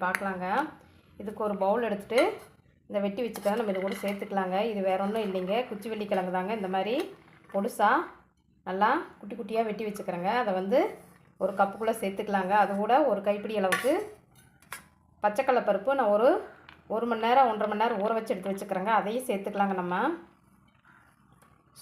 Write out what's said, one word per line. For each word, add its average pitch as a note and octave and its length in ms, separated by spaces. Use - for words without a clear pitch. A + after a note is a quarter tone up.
பார்க்கலாங்க. F#3 440
இதுக்கு G#3+ 260
ஒரு G3+ 140
பவுல் A3 280
எடுத்துட்டு G#3+ 300
இந்த G3+ 180
வெட்டி G3 200
வச்சுக்கிறத G#3+ 360
நம்ம G3+ 140
இது F#3+ 100
கூட - 180
சேர்த்துக்கலாங்க. G3 540
இது G3+ 180
வேற F#3 160
ஒண்ணும் G#3+ 220
இல்லைங்க, F#3+ 420
குச்சிவள்ளி G#3+ 420
கிழங்கு F#3 260
தாங்க. G3+ 220
இந்த F#3 160
மாதிரி G3+ 200
பொடுசா G#3+ 380
நல்லா G3 260
குட்டி G#3 180
குட்டியா A3 300
வெட்டி G#3+ 200
வச்சுக்கிறேங்க. F#3+ 420
அதை G#3 180
வந்து G3+ 200
ஒரு F#3+ 160
கப்புக்குள்ள A3 420
சேர்த்துக்கலாங்க. G3 500
அது G3 80
கூட A3+ 100
ஒரு G3 180
கைப்பிடி G#3 320
அளவுக்கு F#3+ 320
பச்சைக்கடலை A#3 440
பருப்பு G3 320
நான் A3 160
ஒரு, A3 120
ஒரு A3+ 160
மணி A3+ 140
நேரம், B3 260
ஒன்றரை G#3+ 200
மணி G#3+ 120
நேரம் A#3 200
ஊற G#3+ 140
வச்சு A3 160
எடுத்து G3 180
வச்சுக்கிறேங்க. G3 480
அதையும் A3 300
சேர்த்துக்கலாங்க. G3 500
நம்ம F3+ 160